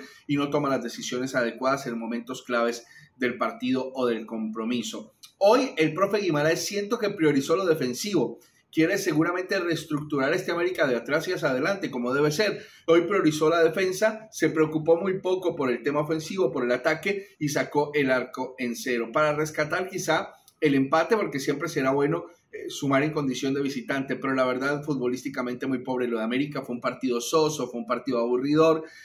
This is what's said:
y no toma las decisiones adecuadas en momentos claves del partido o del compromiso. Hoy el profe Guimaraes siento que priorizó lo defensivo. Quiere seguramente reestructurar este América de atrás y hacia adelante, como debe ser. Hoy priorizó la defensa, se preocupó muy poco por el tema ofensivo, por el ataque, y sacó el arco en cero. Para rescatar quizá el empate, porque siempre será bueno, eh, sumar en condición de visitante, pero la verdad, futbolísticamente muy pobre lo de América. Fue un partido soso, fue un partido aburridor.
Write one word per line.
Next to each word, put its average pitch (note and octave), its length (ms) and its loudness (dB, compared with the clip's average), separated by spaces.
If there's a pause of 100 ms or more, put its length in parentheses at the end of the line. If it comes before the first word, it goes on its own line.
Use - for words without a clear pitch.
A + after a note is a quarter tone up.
(260)
y C#3+ 120 0
no C#3+ 120 0
toma D3 200 0
las B2+ 120 0
decisiones B2 540 -6
adecuadas B2+ 500 0
en A#2 140 -6
momentos A#2 440 -8
claves A#2 420 0 (320)
del B2 200 -2
partido B2+ 560 -2
o B2+ 140 0
del A2 180 -2
compromiso. A2 880 -6 (240)
Hoy B3+ 400 6
el D#3 160 2
profe G3 260 0
Guimaraes E3 460 2
siento G#3 320 -4
que G#3+ 140 -2
priorizó D3+ 440 2
lo F#3 120 2
defensivo. C#3 720 0 (320)
Quiere D#3+ 260 4
seguramente F3 600 0
reestructurar D3+ 760 -2
este F3+ 180 -2
América E3+ 360 0
de B2 80 2
atrás D3+ 320 -2
y F#3 60 -2
hacia D#3 160 0
adelante, D#3 420 -2
como B2 220 -2
debe D3 180 2
ser. G3+ 320 0 (240)
Hoy E3+ 140 8
priorizó D#3 480 2
la E3+ 140 4
defensa, F#3+ 680 0
se D#3 180 0
preocupó D#3 460 2
muy F#3+ 240 0
poco F#3 360 0
por C3+ 140 0
el A#2 140 -2
tema C#3+ 160 0
ofensivo, D#3 520 0
por B2+ 120 -2
el A#2+ 80 0
ataque, D#3 560 -2 (100)
y D3 120 -2
sacó C#3+ 440 0
el C#3 160 2
arco B2+ 480 -2
en A#2+ 180 -4
cero. A#2 380 -2
Para D3+ 200 4
rescatar D#3 560 -4
quizá F3+ 400 -2 (300)
el D3 140 4
empate, D#3 420 2
porque E3 240 -2
siempre D#3 300 -2
será C3+ 220 0
bueno, D3 340 2 (260)
eh, - 160 -12
sumar C#3 360 0
en D#3 80 0
condición C3+ 420 -2
de C#3+ 80 0
visitante, C3+ 540 -4
pero C3 180 -4
la C3 100 2
verdad, C3+ 400 -2
futbolísticamente B2+ 840 -4
muy C3 160 -2
pobre B2+ 240 -2
lo A#2 100 -2
de A2 60 -2
América. C3+ 400 -2
Fue B2 100 -8
un B2 80 -8
partido A#2+ 400 -2
soso, D3+ 480 0
fue A#2+ 100 -8
un A2 60 -8
partido A#2+ 320 -2
aburridor. D3 640 4 (220)